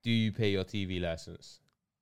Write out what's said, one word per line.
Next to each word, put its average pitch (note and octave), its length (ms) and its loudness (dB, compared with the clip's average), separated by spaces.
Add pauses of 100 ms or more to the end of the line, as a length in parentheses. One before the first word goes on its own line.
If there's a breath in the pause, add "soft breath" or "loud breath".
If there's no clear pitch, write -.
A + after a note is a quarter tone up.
Do A#2 80 0
you A2+ 200 4
pay G#2+ 180 2
your F#2+ 140 2
T G2 200 -4
V F2+ 160 -2
license? E2+ 600 -6 (420)